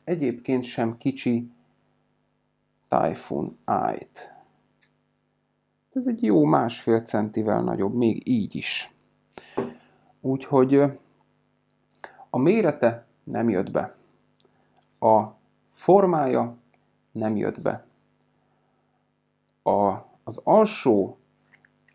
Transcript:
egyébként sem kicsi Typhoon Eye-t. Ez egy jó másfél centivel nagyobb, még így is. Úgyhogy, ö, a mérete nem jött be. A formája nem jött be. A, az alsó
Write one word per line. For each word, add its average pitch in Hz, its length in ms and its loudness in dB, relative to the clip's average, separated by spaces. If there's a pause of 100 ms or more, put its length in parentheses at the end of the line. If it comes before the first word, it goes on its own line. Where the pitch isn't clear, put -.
egyébként 131 600 -2
sem 117 340 -4
kicsi 120 540 -2 (1400)
Typhoon - 800 -4
Eye-t. - 680 -6 (1600)
Ez 254 140 -4
egy 233 160 -4
jó 196 200 6
másfél 123 560 2
centivel 107 640 -2
nagyobb, 113 320 -2
még 117 320 0
így 117 280 -2
is. - 380 -8 (1300)
Úgyhogy, 131 520 2
ö, 143 140 6 (1400)
a - 80 -6
mérete 143 680 2 (180)
nem 117 260 -2
jött 95 220 -2
be. - 240 -4 (1040)
A 110 240 4 (460)
formája 147 880 2 (540)
nem 110 240 -4
jött 104 260 -4
be. - 240 -4 (1800)
A, 98 300 0 (300)
az - 200 -14
alsó 143 760 2 (760)